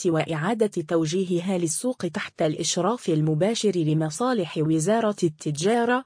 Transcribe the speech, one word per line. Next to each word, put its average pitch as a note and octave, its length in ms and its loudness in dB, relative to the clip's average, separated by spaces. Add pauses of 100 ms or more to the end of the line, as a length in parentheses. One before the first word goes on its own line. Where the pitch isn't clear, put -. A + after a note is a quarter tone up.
وإعادة F3 840 0
توجيهها F3 680 0
للسوق F3 380 -2
تحت - 460 -6
الإشراف E3+ 680 0
المباشر E3 680 2
لمصالح D#3 840 0
وزارة F#3 640 2
التجارة، G#3+ 840 0